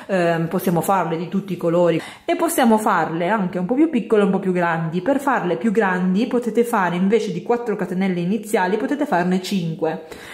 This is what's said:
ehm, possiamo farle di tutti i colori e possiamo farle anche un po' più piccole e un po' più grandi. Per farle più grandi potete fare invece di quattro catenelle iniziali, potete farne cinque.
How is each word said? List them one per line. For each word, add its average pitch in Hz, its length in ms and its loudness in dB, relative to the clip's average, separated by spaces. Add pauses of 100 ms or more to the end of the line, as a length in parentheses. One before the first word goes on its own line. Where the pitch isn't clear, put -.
ehm, 170 420 0
possiamo 170 340 0
farle 170 360 0
di 170 120 -6
tutti 190 240 -4
i - 40 -8
colori 170 420 2 (240)
e 339 120 0
possiamo 311 420 4
farle 175 520 0
anche 190 280 -2
un 180 80 -2
po' 208 80 -2
più 311 160 4
piccole 220 320 2
e 202 40 4
un 190 60 2
po' 190 80 2
più 190 120 -2
grandi. 170 500 -2
Per 269 180 0
farle 202 380 0
più 226 140 0
grandi 190 560 2
potete 240 360 0
fare 185 320 0
invece 202 360 2
di 170 100 -6
quattro 233 340 -2
catenelle 185 440 -2
iniziali, 190 580 0
potete 277 300 -2
farne 180 340 2
cinque. 160 600 -2 (300)